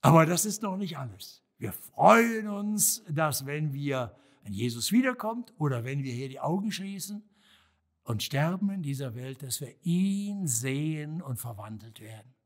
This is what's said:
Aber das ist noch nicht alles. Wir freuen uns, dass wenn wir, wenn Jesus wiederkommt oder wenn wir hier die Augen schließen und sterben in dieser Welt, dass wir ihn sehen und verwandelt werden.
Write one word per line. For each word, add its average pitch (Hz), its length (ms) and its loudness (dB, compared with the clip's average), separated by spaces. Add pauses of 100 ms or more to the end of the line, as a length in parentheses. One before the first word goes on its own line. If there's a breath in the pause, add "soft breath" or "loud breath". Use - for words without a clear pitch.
Aber 160 240 10
das 170 180 0
ist 208 180 -4
noch 196 140 -2
nicht 180 220 -4
alles. 117 440 -12 (160)
Wir 107 140 -6
freuen 220 800 4
uns, 208 580 0
dass 151 380 0
wenn 151 260 -2
wir, 135 440 -2 (280 soft breath)
wenn 104 100 -10
Jesus 117 380 -2
wiederkommt 240 680 2
oder 135 260 0
wenn 135 200 -4
wir 131 100 -4
hier 131 160 -6
die 131 100 -12
Augen 185 320 0
schließen 196 520 -8 (800 soft breath)
und 110 200 -2
sterben 175 480 0
in 196 100 -4
dieser 139 320 -4
Welt, 131 300 -10
dass 127 180 -6
wir 135 220 -12
ihn 196 640 0
sehen 147 760 -2
und 131 160 -6
verwandelt 110 600 -12
werden. 110 340 -18 (120)